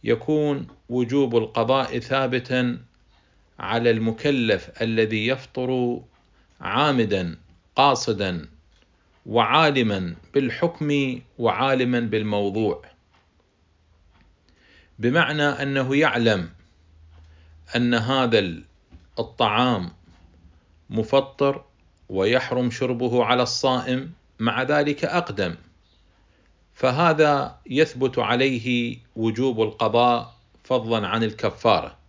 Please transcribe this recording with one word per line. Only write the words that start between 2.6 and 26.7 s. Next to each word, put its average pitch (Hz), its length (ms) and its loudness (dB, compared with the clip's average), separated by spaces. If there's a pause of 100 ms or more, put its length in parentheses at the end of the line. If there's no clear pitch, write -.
على 113 320 2
المكلف 113 920 -2
الذي 110 460 0
يفطر 127 720 -4 (600)
عامداً 104 760 0 (380)
قاصداً 101 720 0 (760)
وعالماً 113 880 2 (180)
بالحكم 139 840 -2 (200)
وعالماً 123 600 0
بالموضوع، 104 880 -2 (2250)
بمعنى 147 440 0
أنه 139 520 0
يعلم 113 540 2 (1300)
أن 120 180 2
هذا 117 600 2 (680)
الطعام 110 720 0 (1000)
مفطر 135 760 0 (440)
ويحرم 120 640 0
شربه 123 540 0
على 123 180 2
الصائم، 127 680 -2 (280)
مع 117 240 0
ذلك 147 420 0
أقدم، 101 500 -4 (1160)